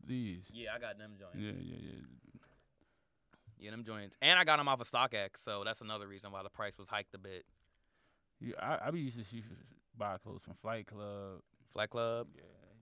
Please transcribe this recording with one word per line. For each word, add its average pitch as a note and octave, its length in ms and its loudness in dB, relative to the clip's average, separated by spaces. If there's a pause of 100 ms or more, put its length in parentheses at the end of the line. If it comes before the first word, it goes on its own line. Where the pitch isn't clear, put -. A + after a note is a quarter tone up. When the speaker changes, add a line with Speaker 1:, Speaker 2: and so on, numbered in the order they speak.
Speaker 1:
these. G2+ 500 -4
Speaker 2:
Yeah, A2 220 -6
I A#2+ 60 -6
got G#2+ 180 -8
them G#2+ 180 -14
joints. F#2+ 200 -14
Speaker 1:
Yeah, G#2 240 -4
yeah, E2+ 180 -8
yeah. - 220 -10 (1600)
Speaker 2:
Yeah, G#2 140 -12
them A#2 120 -8
joints. G#2 380 -8
And E3+ 160 12
I F3+ 60 10
got D#3 140 10
'em C#3+ 100 4
off C3 120 6
of A#2 80 -4
StockX, A#2 480 2
so G2+ 280 -2
that's A2+ 180 -2
another G#2+ 260 -6
reason G2 240 -12
why F#2+ 100 -6
the F#2+ 60 -10
price G#2 300 -6
was G2 100 -16
hiked G#2 260 -4
a G2 40 -12
bit. F#2 260 -10 (960)
Speaker 1:
Yeah, A#2+ 180 -6
I, B2+ 300 -2
I - 20 2
be E3+ 100 -2
used B2+ 180 -4
to A2+ 60 -8
see, A2+ 200 -10 (500)
buy G#2 220 -2
clothes - 280 -12
from - 100 -14
Flight A2 320 -4
Club. G2+ 560 -8 (320)
Speaker 2:
Flight G#2+ 160 2
Club? A#2 440 0
Speaker 1:
Yeah. - 60 -20 (420)